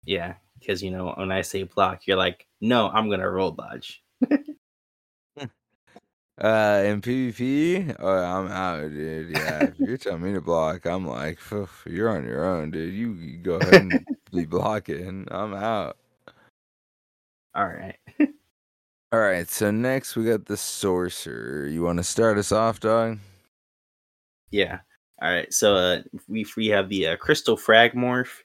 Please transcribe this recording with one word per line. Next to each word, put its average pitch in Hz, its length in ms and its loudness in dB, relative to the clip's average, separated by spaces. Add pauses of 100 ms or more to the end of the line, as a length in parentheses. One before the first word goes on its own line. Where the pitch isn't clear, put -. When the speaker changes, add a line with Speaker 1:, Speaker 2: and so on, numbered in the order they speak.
Speaker 1:
Yeah, 90 300 -4 (300)
'cause, 92 180 -4
you 95 80 -6
know, 92 260 -6
when 95 140 -4
I 95 120 0
say 98 200 -4
block, 92 460 -2
you're 95 80 4
like, 90 320 0 (120)
"No, 113 280 4
I'm 107 200 2
gonna 95 220 0
roll 92 220 0
dodge." - 500 -14 (180)
<laughs> 254 120 2 (2000)
Speaker 2:
Uh, 104 480 4
in 104 160 0
P 123 300 -2
V 143 540 0
P, 147 160 -6
oh, 92 80 -2
I'm 92 400 0
out, 87 420 -4
dude. 80 400 -8
Yeah, 78 360 -2
if - 120 -6
you're 123 180 -2
telling 87 260 -6
me 95 100 -4
to 95 80 -2
block, 80 440 0
I'm 87 220 -2
like, 71 320 -6
"Phew, 104 300 -8 (180)
you're 90 220 -2
on 85 160 -2
your 64 200 -4
own, 82 280 -2
dude. 82 200 -6
You, 113 200 -6
you 82 260 -12
go 87 160 -2
ahead 82 200 4
and 92 300 6 (140)
Speaker 1:
<laughs> - 140 -20
Speaker 2:
be 90 120 -2
blocking. 92 840 -4
I'm 101 240 -6
out." 101 420 -4 (1600)
Speaker 1:
All 98 140 0
right. 82 280 -12 (220)
<laughs> - 960 -6
Speaker 2:
All 113 80 4
right, 92 280 2
so 104 220 0
next 127 460 -2
we 113 80 0
got 110 220 2
the 104 100 -4
Sorcerer. 76 1120 -4
You 82 160 -2
wanna 87 180 2
start 110 340 4
us 101 140 0
off, 110 300 2
dog? 113 400 0 (1300)
Speaker 1:
Yeah. 92 300 0 (420)
All 80 80 0
right, 87 240 -2
so, 101 220 6
uh, 90 260 2 (240)
we, 110 180 -6 (120)
we 110 100 0
have 98 220 2
the, 95 180 0
uh, 82 100 0
Crystal 131 400 2
Frag 113 360 8
morph. 123 520 -2